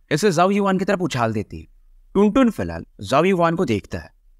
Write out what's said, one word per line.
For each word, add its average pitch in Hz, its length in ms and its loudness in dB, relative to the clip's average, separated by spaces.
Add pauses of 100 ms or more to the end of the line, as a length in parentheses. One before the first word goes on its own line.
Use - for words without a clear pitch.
(120)
इसे 202 200 2
जाओ 175 200 4
युआन 196 260 0
की 185 80 -4
तरफ 196 160 0
उछाल 120 320 -2
देती 98 260 -8
है। 80 80 -18 (460)
टुनटुन 214 360 4
फिलहाल 85 360 -6 (160)
जाओ 123 220 0
युआन 170 320 0
को 180 100 -2
देखता 104 320 -4
है। - 240 -18 (180)